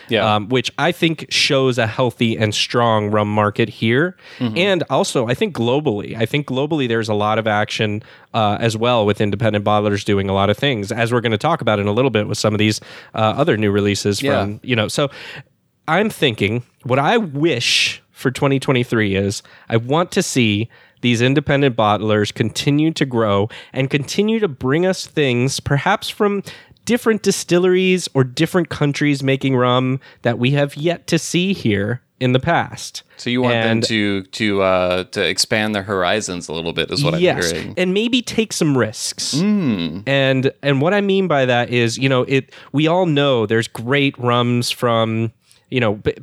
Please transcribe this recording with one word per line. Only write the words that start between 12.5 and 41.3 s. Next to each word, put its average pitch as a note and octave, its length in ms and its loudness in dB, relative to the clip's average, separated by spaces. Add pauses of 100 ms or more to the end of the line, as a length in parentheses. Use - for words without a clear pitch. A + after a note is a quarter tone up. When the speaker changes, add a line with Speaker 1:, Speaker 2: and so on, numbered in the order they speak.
Speaker 2:
of G#2+ 60 0
these, G#2+ 220 2 (320)
uh, - 40 -8 (200)
other C#3+ 200 2
new G#2+ 140 2
releases G2+ 520 0
Speaker 1:
Yeah. B2 180 2
Speaker 2:
from, G#2 220 -6
you B2 120 -2
know, G#2+ 120 2
so C#3 220 -2 (800)
I'm F#3+ 220 0
thinking A#2+ 540 0 (200)
what B2+ 160 0
I F3 180 2
wish D3 840 -2 (100)
for - 200 -2
twenty C#3 260 0
twenty-three A#2+ 580 0
is G2 260 0 (260)
I - 80 0
want C#3 380 0
to F#3+ 100 2
see A2 460 2 (320)
these A#2+ 200 2
independent C#3 540 2
bottlers G#2+ 580 2
continue D3 580 0
to D#3 140 -2
grow A2 440 0 (240)
and C3 160 -2
continue G#3+ 500 0
to G#3 80 0
bring C#3 380 -2
us F#3 220 -2
things, C3 520 0
perhaps D3 500 0
from G3+ 340 -2 (420)
different A3+ 380 0
distilleries F#3 880 2
or C3+ 100 2
different D#3 460 0
countries C#3+ 540 0
making C3+ 340 0
rum B2+ 420 2 (220)
that A#2 180 0
we B2 120 2
have C#3+ 260 0
yet E3+ 300 -4
to E3 120 0
see F3+ 320 -2
here G#2+ 500 -2 (200)
in B2+ 120 0
the B2+ 60 2
past. - 640 -4 (140)
Speaker 1:
So - 120 -8
you B2 120 0
want B2 140 2
Speaker 2:
And A2+ 280 0
Speaker 1:
them - 40 -2
to, G2+ 360 -2
to, G2+ 380 -2
uh, F#2 440 2
to G2+ 220 -2
expand G#2+ 480 -2
their G2 80 -4
horizons F#2 640 -2
a D2+ 60 -8
little E2 200 -4
bit D#2+ 180 -4
is F2+ 120 -2
what E2 100 0
I'm E2+ 80 -2
Speaker 2:
Yes, G#2+ 300 0
Speaker 1:
hearing. E2 260 -6
Speaker 2:
and F#3 160 0
maybe A#3 280 0
take - 320 -4
some D3 240 0
risks. - 580 -4
Speaker 1:
Mm. A#2+ 720 0
Speaker 2:
And, C3+ 440 2 (100)
and C#3 200 0
what F3 120 2
I G3+ 80 2
mean G3 260 2
by C#3 180 2